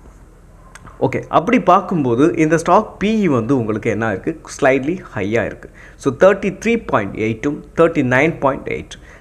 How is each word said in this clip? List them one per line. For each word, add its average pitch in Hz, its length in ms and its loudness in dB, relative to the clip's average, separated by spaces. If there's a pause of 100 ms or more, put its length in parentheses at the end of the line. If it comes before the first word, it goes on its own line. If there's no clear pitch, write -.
(1000)
ஓகே, 127 260 -2
அப்படி 170 340 2
பார்க்கும்போது 170 760 2
இந்த 156 200 2
ஸ்டாக் 185 420 -2
பி 208 280 0
இ 156 40 2
வந்து 123 260 0
உங்களுக்கு 110 320 -2
என்ன 110 220 -2
இருக்கு? 160 340 -6
ஸ்லைட்லி 139 540 0 (160)
ஹையா 104 300 -2
இருக்கு. - 240 -12 (260)
So, 139 180 -2
தேர்ட்டி 196 460 2
த்ரீ 226 260 0
பாயிண்ட் 104 300 -2
எயிட்டும் 117 480 -4 (120)
தேர்ட்டி 165 280 2
நைன் 131 360 2
பாயிண்ட் 135 280 -2
எயிட். - 280 -10 (260)